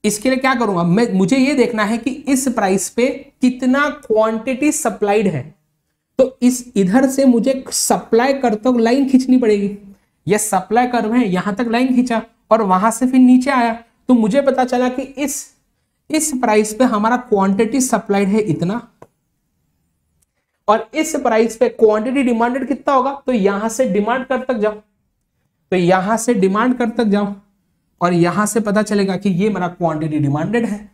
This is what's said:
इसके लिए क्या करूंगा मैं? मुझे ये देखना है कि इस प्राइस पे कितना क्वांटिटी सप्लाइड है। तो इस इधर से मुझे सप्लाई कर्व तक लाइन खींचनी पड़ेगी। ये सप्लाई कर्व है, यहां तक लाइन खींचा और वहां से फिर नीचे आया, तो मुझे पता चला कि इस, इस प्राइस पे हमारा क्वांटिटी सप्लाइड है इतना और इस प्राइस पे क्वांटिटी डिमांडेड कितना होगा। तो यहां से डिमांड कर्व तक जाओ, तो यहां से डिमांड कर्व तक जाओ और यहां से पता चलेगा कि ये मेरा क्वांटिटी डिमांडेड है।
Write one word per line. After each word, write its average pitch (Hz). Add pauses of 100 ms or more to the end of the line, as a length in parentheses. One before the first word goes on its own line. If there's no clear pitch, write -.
इसके 214
लिए 262
क्या 262
करूंगा 208
मैं? 190
मुझे 190
ये 277
देखना 226
है 226
कि 240
इस 262
प्राइस 196
पे 240 (320)
कितना 254 (180)
क्वांटिटी 226
सप्लाइड 208
है। 156 (760)
तो 262
इस 247
इधर 202
से 269
मुझे 262
सप्लाई 233
कर्व 240
तक 247
लाइन 247
खींचनी 254
पड़ेगी। 208 (500)
ये 202
सप्लाई 208
कर्व 226
है, 247
यहां 180
तक 233
लाइन 247
खींचा 240 (280)
और 226
वहां 190
से 254
फिर 254
नीचे 254
आया, 240 (360)
तो 254
मुझे 220
पता 262
चला 254
कि 254
इस, 277 (680)
इस 302
प्राइस 214
पे 254
हमारा 220
क्वांटिटी 214
सप्लाइड 202
है 214
इतना 185 (1900)
और 220
इस 311
प्राइस 233
पे 247
क्वांटिटी 226
डिमांडेड 240
कितना 285
होगा। 262 (140)
तो 254
यहां 202
से 247
डिमांड 220
कर्व 254
तक 254
जाओ, 214 (1000)
तो 185
यहां 185
से 240
डिमांड 208
कर्व 233
तक 233
जाओ 202 (680)
और 175
यहां 175
से 226
पता 214
चलेगा 202
कि 196
ये 185
मेरा 180
क्वांटिटी 156
डिमांडेड 165
है। 202 (140)